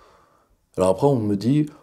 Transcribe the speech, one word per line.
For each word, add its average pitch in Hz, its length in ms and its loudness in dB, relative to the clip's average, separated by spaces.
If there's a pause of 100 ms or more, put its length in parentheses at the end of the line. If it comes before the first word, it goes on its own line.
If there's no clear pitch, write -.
(760)
Alors 92 120 2
après, 113 180 0
on 139 120 2
me 104 160 -2
dit, « 131 300 0 (180)